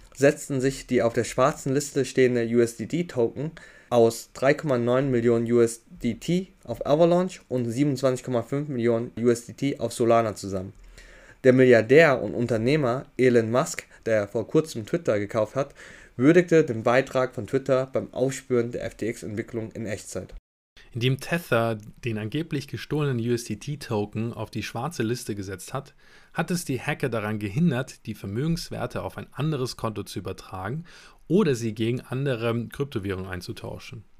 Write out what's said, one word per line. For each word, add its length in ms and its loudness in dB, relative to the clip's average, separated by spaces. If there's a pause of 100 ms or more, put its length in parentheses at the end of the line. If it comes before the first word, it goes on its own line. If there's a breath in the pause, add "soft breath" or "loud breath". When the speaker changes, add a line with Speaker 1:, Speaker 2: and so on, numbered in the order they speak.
(160 soft breath)
Speaker 1:
setzten 460 2
sich 260 -2
die 160 2
auf 100 2
der 120 0
schwarzen 500 0
Liste 300 -2
stehende 420 2
U-S-D-T-Token 1040 0 (400 loud breath)
aus 420 4
drei 220 2
Komma 240 0
neun 320 2
Millionen 400 2
U 100 6
S 280 0
D 260 -6
T 320 -2 (160)
auf 220 -8
Avalanche 640 2
und 200 -2
siebenundzwanzig 540 0
Komma 180 -2
fünf 260 -4
Millionen 500 0
U 120 2
S 160 0
D 80 -16
T 260 -4
auf 140 -4
Solana 420 2
zusammen. 380 -8 (680 soft breath)
Der 100 10
Milliardär 680 8
und 120 -4
Unternehmer 720 0 (100)
Elon 360 4
Musk, 320 0 (220 soft breath)
der 220 2
vor 200 -4
kurzem 400 -2
Twitter 320 0
gekauft 360 -2
hat, 200 -4 (420 loud breath)
würdigte 460 6
den 180 -2
Beitrag 540 0
von 100 -8
Twitter 480 0
beim 180 -4
Aufspüren 600 -2
der 140 -6
F-T-X-Entwicklung 880 -8
in 120 -8
Echtzeit. 480 -10 (640 soft breath)
Speaker 2:
Indem 240 0
Tether 580 -2 (280)
den 120 -4
angeblich 520 -6
gestohlenen 500 -4
U 140 0
S 100 -2
D 140 -8
T-Token 760 -4
auf 160 -10
die 140 -8
schwarze 400 -6
Liste 320 -4
gesetzt 380 -12
hat, 200 -10 (400 soft breath)
hat 180 -4
es 120 -2
die 160 -4
Hacker 300 -4
daran 280 -4
gehindert, 680 -2
die 100 -8
Vermögenswerte 880 -6
auf 140 -8
ein 160 -12
anderes 420 -4
Konto 280 -6
zu 160 -10
übertragen 680 -10 (420 loud breath)
oder 260 4
sie 220 -4
gegen 240 -2
andere 680 -2
Kryptowährungen 600 -6
einzutauschen. 760 -12 (140)